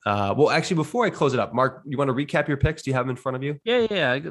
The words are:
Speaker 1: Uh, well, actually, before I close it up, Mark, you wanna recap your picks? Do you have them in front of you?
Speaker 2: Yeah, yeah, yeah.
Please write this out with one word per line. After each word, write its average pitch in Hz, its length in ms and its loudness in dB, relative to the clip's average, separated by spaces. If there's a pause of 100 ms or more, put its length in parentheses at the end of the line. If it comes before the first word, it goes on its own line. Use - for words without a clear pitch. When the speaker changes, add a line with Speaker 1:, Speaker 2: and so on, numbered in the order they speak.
Speaker 1:
Uh, 101 320 0
well, 156 140 6
actually, 160 240 0
before 190 300 0
I 185 40 2
close 139 240 0
it 123 60 0
up, 101 140 0
Mark, 127 340 0
you 135 100 -6
wanna 139 160 0
recap 147 340 -2
your 143 100 0
picks? 156 260 0
Do 135 80 -4
you 131 40 0
have 127 100 0
them 131 60 -4
in 123 40 -4
front 127 220 -6
of 127 60 -6
you? 143 200 -6
Speaker 2:
Yeah, 233 260 2
yeah, 156 240 0
yeah. 151 180 -4